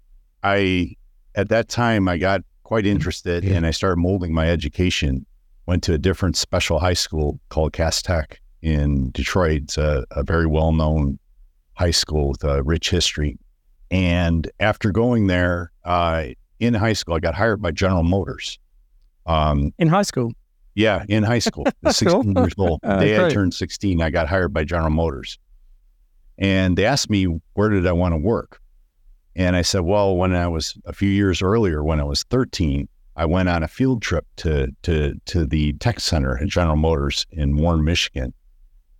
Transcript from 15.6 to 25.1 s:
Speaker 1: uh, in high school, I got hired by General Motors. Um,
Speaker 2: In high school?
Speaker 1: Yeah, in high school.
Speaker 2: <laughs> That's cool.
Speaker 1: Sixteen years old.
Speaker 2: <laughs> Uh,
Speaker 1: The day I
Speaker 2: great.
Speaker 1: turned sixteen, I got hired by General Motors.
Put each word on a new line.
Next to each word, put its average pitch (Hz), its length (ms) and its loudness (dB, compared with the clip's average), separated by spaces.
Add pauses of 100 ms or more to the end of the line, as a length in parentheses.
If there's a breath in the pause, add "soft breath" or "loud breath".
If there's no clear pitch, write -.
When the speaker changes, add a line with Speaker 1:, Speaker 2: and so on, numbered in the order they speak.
Speaker 1:
uh, 85 420 0 (340)
in 120 140 2
high 107 180 2
school, 85 220 -4
I 82 60 0
got 82 140 -2
hired 104 280 0
by 85 100 -2
General 90 320 2
Motors. - 560 -2 (680)
Um, 76 520 2
Speaker 2:
In 165 100 4
high 156 140 4
school? 117 300 -4 (420)
Speaker 1:
Yeah, 101 340 2
in 107 160 2
high 117 160 2
school. - 240 -4 (100)
Speaker 2:
<laughs> - 80 -20
That's - 180 2
cool. 196 220 4
Speaker 1:
Sixteen 101 140 2
years 92 220 2
old. 87 220 0
Speaker 2:
<laughs> - 40 -20
Uh, 98 140 0
Speaker 1:
The 95 80 4
day 107 100 4
I - 40 4
Speaker 2:
great. 175 120 2
Speaker 1:
turned 98 220 0
sixteen, 90 480 -2
I 82 80 0
got 80 180 0
hired 92 240 0
by 80 100 -2
General 82 280 0
Motors. 78 480 -2 (960)